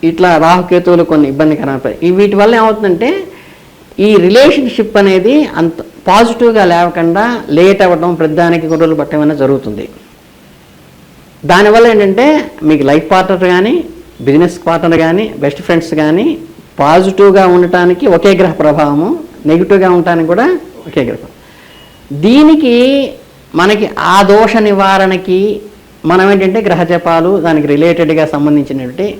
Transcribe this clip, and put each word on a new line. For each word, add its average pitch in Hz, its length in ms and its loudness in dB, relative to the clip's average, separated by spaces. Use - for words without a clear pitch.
ఇట్లా 175 220 0
రాహుకేతువులు 175 680 2
కొన్ని 151 220 2
ఇబ్బందికరమైన 139 520 -2
పరి-, - 220 -6
ఈ - 100 2
వీటి 196 240 0
వల్ల 214 200 2
ఏమవుతుందంటే 214 500 -2
ఈ - 20 4
రిలేషన్‌షిప్ 240 760 0
అనేది 196 320 0
అంత 165 120 -2
పాజిటివ్గా 226 640 2
లేకుండా 170 520 0
లేట్ 190 260 2
అవ్వడం, 175 280 0
ప్రతిదానికి 165 480 -2
కొన్ని 160 140 0
రోజులు 160 180 0
పట్టడం 151 240 -4
అనేది 147 200 -2
జరుగుతుంది. 117 440 -4
దానివల్ల 214 400 4
ఏంటంటే 220 580 0
మీకు 147 220 2
లైఫ్ 156 200 0
పార్ట్నర్ 185 340 0
కానీ, 202 200 0
బిజినెస్ 151 380 0
పార్ట్నర్ 165 380 0
కానీ, 185 200 -2
బెస్ట్ 143 180 -4
ఫ్రెండ్స్ 165 320 -4
కానీ 165 440 -2
పాజిటివ్గా 190 680 2
ఉండటానికి 180 600 2
ఒకే 190 340 2
గ్రహ 175 220 0
ప్రభావము, 151 480 0
నెగిటివ్గా 185 440 2
ఉండటానికి 170 420 0
కూడా 233 140 0
ఒకే 143 200 -4
గ్రహ 113 140 -10
ప్రభావం. - 80 -20
దీనికి 294 500 4
మనకి 196 320 2
ఆ 196 80 4
దోష 214 340 2
నివారణకి 190 1040 0
మనం 185 220 2
ఏంటంటే 190 280 0
గ్రహ 180 280 -2
జపాలు, 170 420 0
దానికి 156 220 0
రిలేటెడ్గా 160 680 0
సంబంధించినటువంటి 143 760 -4